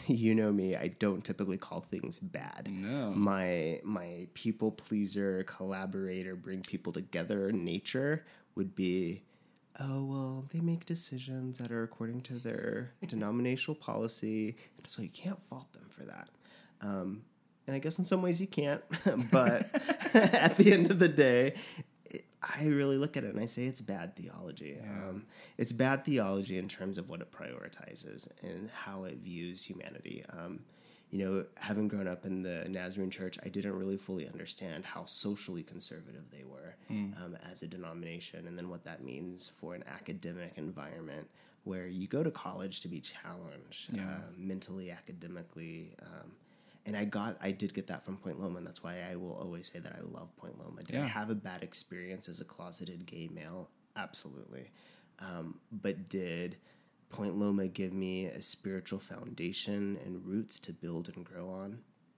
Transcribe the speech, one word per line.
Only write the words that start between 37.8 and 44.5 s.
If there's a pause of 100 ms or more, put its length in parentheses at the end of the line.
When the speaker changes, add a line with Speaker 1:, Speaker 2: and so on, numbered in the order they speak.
Speaker 1:
and
then
what
that
means
for
an
academic
environment (340)
where
you
go
to
college
to
be
challenged,
Speaker 2:
Yeah.
Speaker 1:
uh,
mentally,